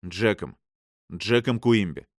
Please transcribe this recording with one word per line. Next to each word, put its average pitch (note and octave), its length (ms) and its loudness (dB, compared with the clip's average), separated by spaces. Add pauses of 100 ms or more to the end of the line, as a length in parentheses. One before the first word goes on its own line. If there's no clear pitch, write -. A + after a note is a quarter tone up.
«Джеком. F#2 520 -2 (540)
Джеком A#2 500 0
Куимби». G2+ 460 0 (140)